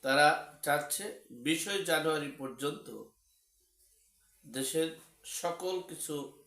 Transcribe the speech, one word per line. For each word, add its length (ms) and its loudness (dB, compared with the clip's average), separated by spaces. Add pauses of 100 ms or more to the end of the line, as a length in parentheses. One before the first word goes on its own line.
তারা 260 8 (360)
চাচ্ছে 680 -2
বিশে 520 0
জানুয়ারি 480 0
পর্যন্ত 720 -8 (1400)
দেশের 420 -2 (340)
সকল 580 -4
কিছু 640 -8